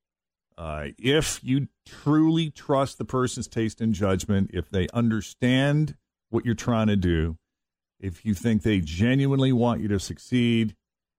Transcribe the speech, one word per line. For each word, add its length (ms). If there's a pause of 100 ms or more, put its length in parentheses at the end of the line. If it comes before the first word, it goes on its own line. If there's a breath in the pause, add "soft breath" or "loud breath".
(560)
uh, 300 (120)
if 440
you 260 (160)
truly 680
trust 480
the 60
person's 440
taste 320
and 120
judgment, 600
if 160
they 240
understand 1000 (340)
what 140
you're 100
trying 320
to 100
do, 400 (640)
if 240
you 100
think 280
they 180
genuinely 720
want 280
you 80
to 100
succeed 800 (420)